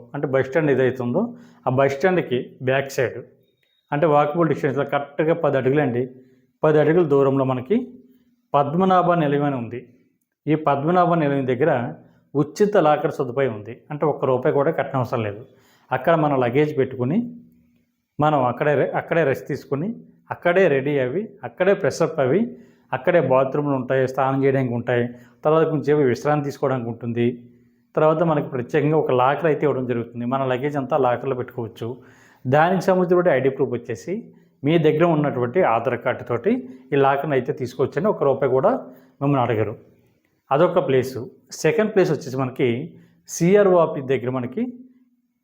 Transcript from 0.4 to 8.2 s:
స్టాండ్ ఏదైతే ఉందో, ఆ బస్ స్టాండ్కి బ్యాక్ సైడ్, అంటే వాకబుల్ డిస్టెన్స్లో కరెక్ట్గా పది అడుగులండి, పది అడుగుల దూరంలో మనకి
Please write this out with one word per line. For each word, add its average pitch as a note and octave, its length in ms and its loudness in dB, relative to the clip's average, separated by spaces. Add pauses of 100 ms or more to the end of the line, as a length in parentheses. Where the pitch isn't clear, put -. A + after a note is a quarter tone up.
స్టాండ్ D3+ 240 0
ఏదైతే B2 320 0
ఉందో, B2+ 180 -2 (460)
ఆ - 20 0
బస్ C#3 240 2
స్టాండ్కి E3+ 460 0 (220)
బ్యాక్ C3+ 300 -2
సైడ్, A#2 280 -4 (720)
అంటే D3 160 0
వాకబుల్ D3+ 420 2
డిస్టెన్స్లో C3+ 360 -2
కరెక్ట్గా D#3 480 -2
పది D3 240 0
అడుగులండి, C3 460 0 (600)
పది D3+ 160 4
అడుగుల D#3+ 240 4
దూరంలో C#3 420 2
మనకి C3 320 -2 (760)